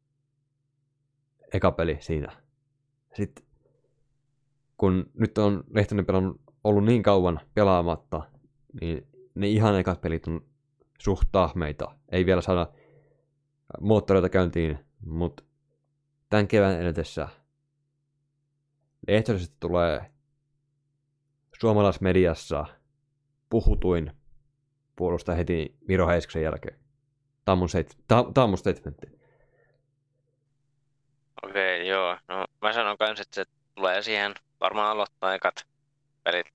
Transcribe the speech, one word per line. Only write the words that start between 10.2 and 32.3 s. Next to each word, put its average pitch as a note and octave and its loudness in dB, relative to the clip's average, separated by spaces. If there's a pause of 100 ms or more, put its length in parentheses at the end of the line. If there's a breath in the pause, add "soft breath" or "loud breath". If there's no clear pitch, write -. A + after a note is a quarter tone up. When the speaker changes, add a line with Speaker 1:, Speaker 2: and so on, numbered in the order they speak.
Speaker 1:
on E2 -6 (580)
suht - 0
tahmeita. E2 -2 (180)
Ei F2+ 2
vielä F2+ 4
saada F2 0 (1080 soft breath)
moottoreita G2 4
käyntiin, E2+ 0 (280)
mut E2 -6 (840)
tän G2+ 0
kevään F#2+ 4
edetessä D#2+ -4 (1800)
Lehtosesta G2+ 0
tulee E2+ 0 (1500)
suomalaismediassa F#2 2 (840)
puhutuin F2+ 2 (840)
puolustaja F2 -2
heti E2+ -2 (120)
Miro F#2 2
Heiskasen E2+ -2
jälkeen. - -6 (640)
Tää G2+ 2
on F#2 2
mun F2+ 0
seit-, - -4
tää, A#2 4 (100)
tää C3 4
on A2 0
mun F2+ -2
statementti. - -6 (2250)
Speaker 2:
Okei, F#2+ -2
joo. F#2+ -2 (120)
No, F#2+ -6 (160)